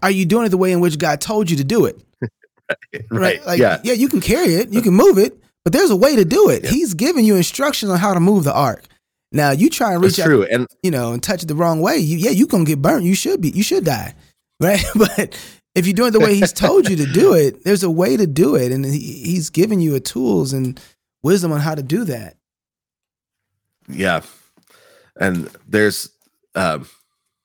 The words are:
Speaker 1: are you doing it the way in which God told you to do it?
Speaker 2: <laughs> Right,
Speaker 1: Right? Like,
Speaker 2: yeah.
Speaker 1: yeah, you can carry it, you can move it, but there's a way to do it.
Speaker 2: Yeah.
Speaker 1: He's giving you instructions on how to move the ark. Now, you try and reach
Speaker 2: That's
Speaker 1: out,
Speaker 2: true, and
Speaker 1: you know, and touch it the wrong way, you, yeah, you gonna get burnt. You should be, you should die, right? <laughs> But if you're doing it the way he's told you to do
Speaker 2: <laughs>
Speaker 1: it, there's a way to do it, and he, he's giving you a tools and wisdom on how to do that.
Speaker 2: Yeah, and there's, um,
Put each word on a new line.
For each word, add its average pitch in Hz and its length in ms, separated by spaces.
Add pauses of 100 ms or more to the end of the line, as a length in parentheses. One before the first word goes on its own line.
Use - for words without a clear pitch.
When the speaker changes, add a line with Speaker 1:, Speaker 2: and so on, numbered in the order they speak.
Speaker 1:
are 190 80
you 190 160
doing 226 180
it 214 40
the 185 80
way 185 140
in 175 100
which 160 180
God 151 220
told 214 280
you 165 80
to 139 60
do 185 220
it? - 140 (220)
Speaker 2:
<laughs> 120 80 (640)
Right, - 180
Speaker 1:
Right? 185 380
Like, 175 120
Speaker 2:
yeah. 104 240
Speaker 1:
yeah, 240 100
you 247 160
can - 120
carry 254 320
it, 196 160
you 214 140
can 190 100
move 254 240
it, 202 180 (280)
but 170 100
there's 349 160
a 214 60
way 269 200
to 214 100
do 339 240
it. - 160
Speaker 2:
Yeah. - 40
Speaker 1:
He's 269 240
giving 240 320
you 208 100
instructions 247 560
on 180 60
how 196 160
to 180 60
move 185 240
the 139 100
ark. 131 300 (480)
Now, 147 200
you 190 200
try 214 220
and 175 100
reach 196 140
Speaker 2:
That's 165 100
Speaker 1:
out, - 20
Speaker 2:
true, 123 140
and 120 240 (160)
Speaker 1:
you 185 80
know, 120 220
and - 100
touch 190 180
it 165 60
the 151 80
wrong 165 260
way, 311 160
you, 170 200
yeah, 185 140
you 233 140
gonna 175 200
get 147 160
burnt. 180 240
You 185 100
should 339 260
be, 156 80
you 190 140
should 349 220
die, 113 280 (460)
right? 185 300
<laughs> - 60
But 208 440 (360)
if 185 120
you're 196 60
doing 240 160
it - 20
the 214 80
way 214 160
he's 202 180
told 339 360
you 190 80
to 147 80
do 226 280
Speaker 2:
<laughs> 170 80
Speaker 1:
it, 135 220
there's 190 200
a 185 80
way 190 260
to 214 100
do 165 280
it, 127 160
and 135 140
he, 143 140
he's 156 520
giving 196 300
you 156 140
a 135 40
tools 190 540
and 131 260 (440)
wisdom 175 280
on 147 100
how 156 140
to 147 80
do 160 220
that. 113 320 (1500)
Speaker 2:
Yeah, 85 340 (960)
and 90 300 (180)
there's, 107 420 (460)
um, 82 320 (580)